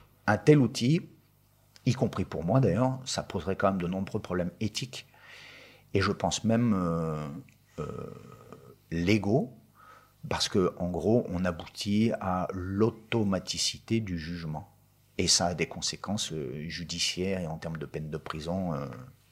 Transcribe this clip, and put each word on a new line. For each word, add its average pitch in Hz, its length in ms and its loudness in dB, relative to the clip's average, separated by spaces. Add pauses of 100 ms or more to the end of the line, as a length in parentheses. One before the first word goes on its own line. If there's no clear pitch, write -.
(260)
un 107 120 4
tel 151 220 8
outil, 127 500 2 (760)
y 127 80 4
compris 95 320 0
pour - 180 -6
moi 104 160 4
d'ailleurs, 127 460 4
ça - 180 -4
poserait 95 320 -4
quand 98 160 4
même 95 100 0
de 87 60 0
nombreux 95 340 -2
problèmes 90 380 -2
éthiques - 480 -4 (840)
et 98 80 4
je 98 100 2
pense - 320 -2
même, 113 320 4
euh, 82 500 0 (540)
euh, 76 60 -4 (1040)
légaux, 101 680 2 (720)
parce - 220 -2
que 92 300 4
en 87 100 -2
gros, 90 400 2
on 90 160 -2
aboutit 101 720 0
à 92 340 -2
l'automaticité 98 1500 0
du 90 180 -4
jugement. 82 560 -8 (420)
Et 92 100 2
ça 87 200 4
a 90 60 0
des 82 140 0
conséquences, - 640 -6
euh, 73 340 -6
judiciaires 87 720 -4
et 85 80 -4
en 80 100 -6
termes 80 200 -6
de 73 80 -6
peine 78 240 -6
de 78 80 -6
prison, 85 560 -4
euh, 71 120 -4 (460)